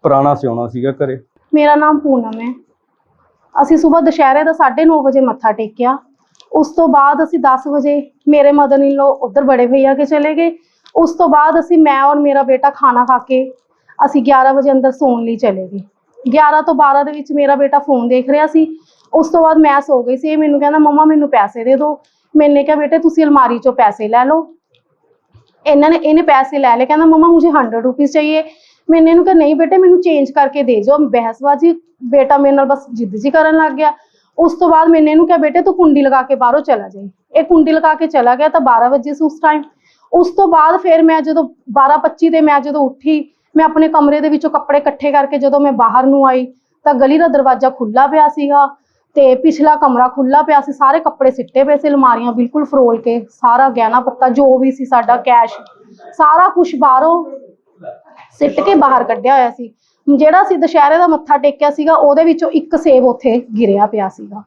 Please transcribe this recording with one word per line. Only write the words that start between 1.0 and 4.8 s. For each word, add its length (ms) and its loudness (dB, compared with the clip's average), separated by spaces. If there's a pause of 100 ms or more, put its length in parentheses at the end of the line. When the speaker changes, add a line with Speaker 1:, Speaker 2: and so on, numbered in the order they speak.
Speaker 2:
ਮੇਰਾ 200 2
ਨਾਮ 240 0
ਪੂਨਮ 420 -4
ਹੈ। 300 -14 (920)
ਅਸੀਂ 140 2
ਸਵੇਰ 260 2
ਦੁਸ਼ਹਿਰੇ 420 0
ਦਾ 80 -2
ਸਾਢੇ 320 0